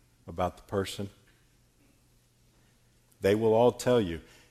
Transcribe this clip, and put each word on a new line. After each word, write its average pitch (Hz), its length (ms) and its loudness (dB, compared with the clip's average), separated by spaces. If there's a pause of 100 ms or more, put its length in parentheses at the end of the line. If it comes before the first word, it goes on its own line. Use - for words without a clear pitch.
(260)
about 87 300 -6
the - 60 -20
person?" 101 480 -6 (2000)
They 98 140 4
will 110 180 2
all 117 200 4
tell 123 280 0
you, 82 200 -4 (300)